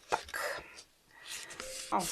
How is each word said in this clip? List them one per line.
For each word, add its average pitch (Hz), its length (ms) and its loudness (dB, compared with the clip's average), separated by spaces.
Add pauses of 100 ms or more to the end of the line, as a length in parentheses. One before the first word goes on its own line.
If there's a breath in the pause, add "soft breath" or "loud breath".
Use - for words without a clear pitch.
tak. - 540 2 (1300 loud breath)
O, 208 80 6 (140)